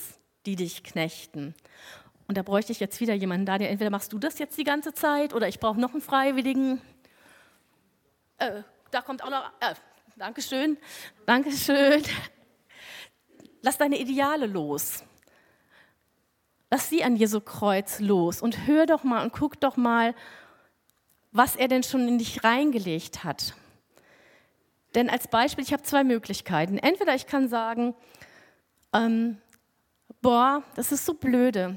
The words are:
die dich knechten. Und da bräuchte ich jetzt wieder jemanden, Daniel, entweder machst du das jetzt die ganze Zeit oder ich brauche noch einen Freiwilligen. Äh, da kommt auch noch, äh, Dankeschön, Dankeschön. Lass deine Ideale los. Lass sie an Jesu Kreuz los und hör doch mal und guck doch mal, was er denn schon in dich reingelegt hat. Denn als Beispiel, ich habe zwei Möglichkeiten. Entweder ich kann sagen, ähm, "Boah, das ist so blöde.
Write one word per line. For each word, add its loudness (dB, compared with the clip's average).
die -4
dich -8
knechten. -8
Und -4
da -2
bräuchte 0
ich -8
jetzt -6
wieder 0
jemanden, -2
Daniel, 0
entweder -2
machst -6
du -8
das -6
jetzt -8
die -4
ganze -2
Zeit 0
oder 0
ich -8
brauche -2
noch -2
einen -6
Freiwilligen. 0
Äh, -4
da -2
kommt -10
auch -10
noch, -6
äh, -2
Dankeschön, -4
Dankeschön. 4
Lass 0
deine 2
Ideale 0
los. -4
Lass 0
sie 2
an 4
Jesu 2
Kreuz -2
los 2
und -4
hör 6
doch 2
mal 0
und -4
guck -4
doch 2
mal, 2
was 4
er 2
denn 2
schon 0
in 2
dich -4
reingelegt 0
hat. -6
Denn 4
als -2
Beispiel, 2
ich -4
habe -2
zwei 4
Möglichkeiten. 0
Entweder 2
ich -4
kann 0
sagen, -2
ähm, 0
"Boah, 4
das -4
ist -2
so -2
blöde. 2